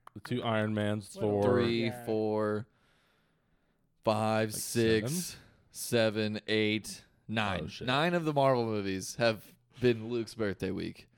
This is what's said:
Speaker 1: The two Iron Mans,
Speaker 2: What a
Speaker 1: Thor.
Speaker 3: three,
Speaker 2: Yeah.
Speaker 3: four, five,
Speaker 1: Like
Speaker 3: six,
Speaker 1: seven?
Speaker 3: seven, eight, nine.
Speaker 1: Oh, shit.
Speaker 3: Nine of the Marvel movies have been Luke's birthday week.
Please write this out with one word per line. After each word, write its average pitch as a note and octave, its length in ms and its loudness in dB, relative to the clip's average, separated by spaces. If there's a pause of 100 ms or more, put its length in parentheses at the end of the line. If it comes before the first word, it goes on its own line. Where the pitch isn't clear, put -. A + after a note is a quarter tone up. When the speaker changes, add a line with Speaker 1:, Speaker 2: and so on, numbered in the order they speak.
(140)
Speaker 1:
The G#2 100 -14
two B2 200 -4
Iron G#2+ 300 0
Mans, G#2 420 -2
Speaker 2:
What - 100 -6
a - 20 2
Speaker 1:
Thor. G#2 160 2
Speaker 3:
three, A#2 440 2
Speaker 2:
Yeah. A#2+ 180 -8
Speaker 3:
four, G#2+ 600 0 (1400)
five, A2 480 2
Speaker 1:
Like - 80 -6
Speaker 3:
six, A2+ 520 2
Speaker 1:
seven? F3 260 -8 (320)
Speaker 3:
seven, A2 760 0
eight, G#2+ 560 0 (240)
nine. G#2 380 -2
Speaker 1:
Oh, - 20 -10
shit. - 180 -10
Speaker 3:
Nine D3+ 280 2
of F3 100 0
the D#3 80 0
Marvel C3+ 340 4
movies G2 540 -2
have A2+ 240 2 (380)
been A2+ 280 2
Luke's A2+ 260 -4
birthday G2 360 -2
week. F2+ 460 -8